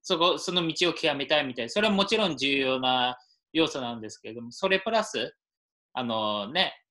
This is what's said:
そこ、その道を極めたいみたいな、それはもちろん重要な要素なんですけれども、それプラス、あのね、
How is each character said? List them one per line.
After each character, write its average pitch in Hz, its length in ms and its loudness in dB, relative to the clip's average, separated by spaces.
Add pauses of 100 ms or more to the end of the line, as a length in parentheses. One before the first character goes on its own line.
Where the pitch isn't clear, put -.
そ 175 160 -2
こ、 165 200 4
そ - 140 -4
の 175 140 0
道 165 240 2
を - 20 -4
極 156 220 0
め 139 120 -4
た 151 140 4
い 139 60 -2
み 127 80 -6
た 123 80 -4
い 117 40 -4
な、 - 40 -8
そ 208 100 0
れ 220 80 4
は 208 60 2
も 196 100 4
ち 220 120 2
ろ 208 120 2
ん 147 80 -2
重 139 200 0
要 131 240 2
な 127 380 0 (340)
要 160 160 4
素 139 120 -6
な 120 140 -6
ん 117 60 -10
で 107 100 -10
す - 80 -18
け - 100 -16
れ 110 60 -12
ど 117 80 -12
も、 120 100 -14
そ - 160 -2
れ 190 120 2
プ 220 100 -4
ラ 220 140 2
ス、 131 300 -6 (580)
あ 131 120 -4
の 110 460 -2
ね、 175 220 0 (180)